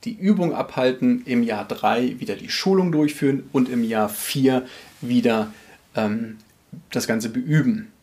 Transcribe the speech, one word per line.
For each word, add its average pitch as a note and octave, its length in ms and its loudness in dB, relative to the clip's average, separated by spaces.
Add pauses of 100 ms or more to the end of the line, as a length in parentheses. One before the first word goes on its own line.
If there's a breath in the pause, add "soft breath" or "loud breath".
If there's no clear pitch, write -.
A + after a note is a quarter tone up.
die - 140 -8
Übung F3+ 340 2
abhalten, B2+ 760 0
im A#2+ 160 0
Jahr G#2+ 240 -4
drei A#2 500 0
wieder G#2+ 180 -6
die - 140 -16
Schulung F#3+ 420 2
durchführen D3 600 0
und B2+ 180 2
im A#2+ 140 0
Jahr A2 260 0
vier C3 560 0 (340 loud breath)
wieder, A#2 540 2 (420 loud breath)
ähm, A2 420 -2 (540)
das - 140 -2
Ganze A2+ 240 -2
beüben. B2+ 600 0 (120)